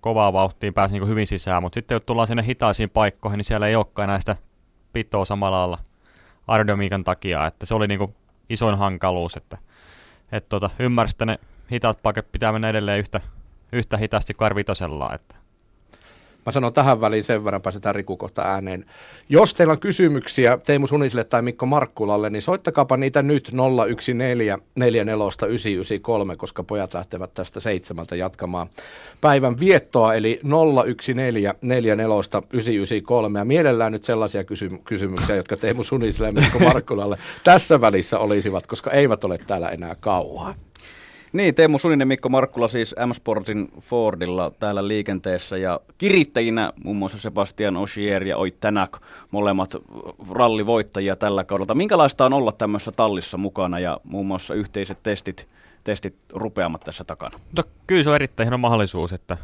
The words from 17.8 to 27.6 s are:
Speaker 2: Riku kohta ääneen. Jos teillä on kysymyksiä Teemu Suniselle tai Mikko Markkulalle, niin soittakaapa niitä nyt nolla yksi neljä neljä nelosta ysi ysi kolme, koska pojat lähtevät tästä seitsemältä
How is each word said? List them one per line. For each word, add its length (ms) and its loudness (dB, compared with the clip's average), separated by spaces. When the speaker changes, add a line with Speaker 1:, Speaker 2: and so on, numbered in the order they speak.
Speaker 2:
Riku 220 -8
kohta 240 -10
ääneen. 440 -6
Jos 240 8
teillä 180 6
on 80 2
kysymyksiä 800 2
Teemu 300 0
Suniselle 360 0
tai 180 0
Mikko 240 -4
Markkulalle, 640 0
niin 120 -6
soittakaapa 560 -2
niitä 240 0
nyt 320 0
nolla 320 2
yksi 280 -4
neljä 440 0
neljä 280 2
nelosta 440 -2
ysi 300 -2
ysi 220 -4
kolme, 360 -2
koska 280 -12
pojat 300 -6
lähtevät 400 -10
tästä 260 -10
seitsemältä 560 -6